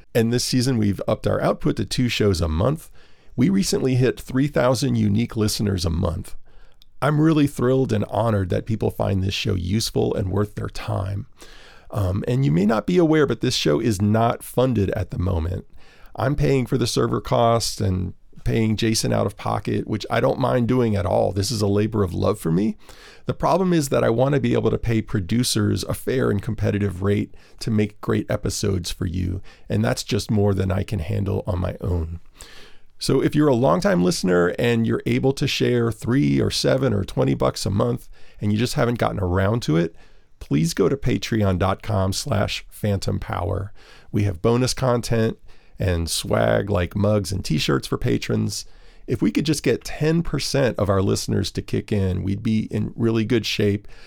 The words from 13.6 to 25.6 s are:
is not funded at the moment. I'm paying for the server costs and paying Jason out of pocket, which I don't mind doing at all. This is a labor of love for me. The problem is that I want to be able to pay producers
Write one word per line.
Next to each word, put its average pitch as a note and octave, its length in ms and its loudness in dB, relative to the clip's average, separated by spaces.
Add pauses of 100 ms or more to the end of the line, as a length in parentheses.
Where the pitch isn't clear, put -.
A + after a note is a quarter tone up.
is A2+ 200 0
not A2 420 2
funded A#2+ 480 0
at - 200 -4
the - 80 -8
moment. F2 480 -2 (500)
I'm C3+ 180 0
paying C#3 300 2
for B2+ 140 0
the A#2 80 2
server A#2 340 0
costs A#2 580 2
and F#2 360 -2 (300)
paying A2+ 320 2
Jason A2+ 360 0
out G#2+ 140 2
of G#2 100 -6
pocket, A2 500 -4
which G#2+ 220 -4
I A#2 120 0
don't C3 180 0
mind A#2+ 300 0
doing A#2 280 2
at F#2 80 0
all. G2+ 280 0
This G2 180 -2
is A2 100 -2
a G#2 60 2
labor G#2 360 2
of F2 120 -2
love G2 240 0
for E3 120 -4
me. G#3 280 0 (480)
The - 80 -2
problem F3 400 2
is D3 160 2
that A#2+ 120 2
I A#2+ 60 4
want B2+ 260 2
to C#3 60 2
be A#2+ 140 2
able A2 160 2
to A2 80 0
pay A2+ 240 2
producers G#2 800 0